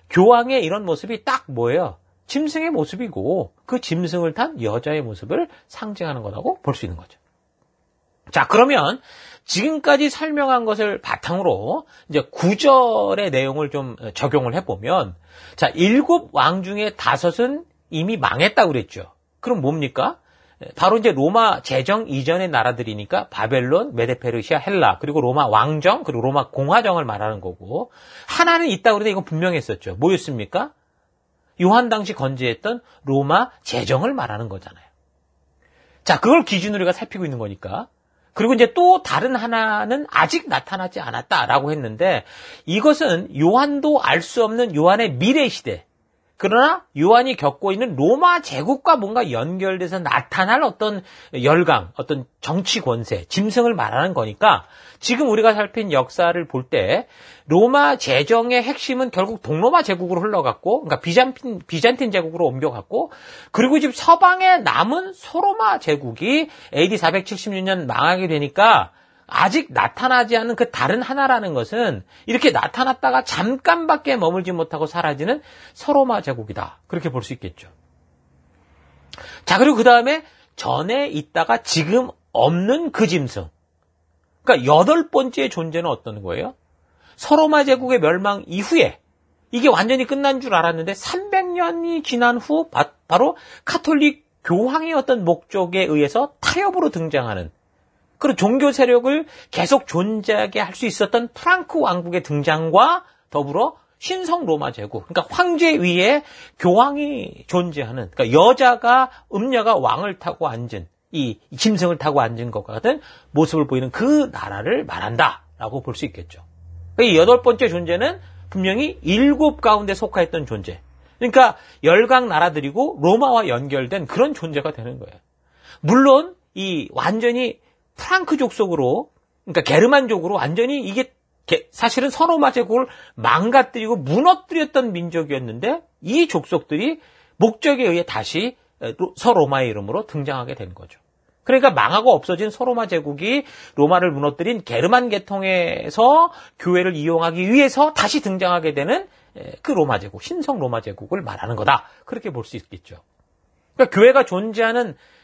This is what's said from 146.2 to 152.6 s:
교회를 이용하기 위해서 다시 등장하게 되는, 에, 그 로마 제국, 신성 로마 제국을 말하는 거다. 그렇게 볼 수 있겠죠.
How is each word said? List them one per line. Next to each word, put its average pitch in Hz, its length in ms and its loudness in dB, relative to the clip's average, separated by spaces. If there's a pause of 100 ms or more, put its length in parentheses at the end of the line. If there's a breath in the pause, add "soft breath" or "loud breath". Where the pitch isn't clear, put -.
교회를 180 380 0
이용하기 165 540 -2
위해서 277 440 4
다시 208 260 -2
등장하게 175 540 -2
되는, 226 340 -2 (300 soft breath)
에, - 140 -16 (100)
그 302 100 -4
로마 139 280 2
제국, 98 220 -14
신성 294 360 -6
로마 120 240 -4
제국을 131 400 -8
말하는 110 340 -8
거다. 135 280 2 (200 loud breath)
그렇게 226 240 -12
볼 123 160 -10
수 - 120 -16
있겠죠. - 400 -20 (800)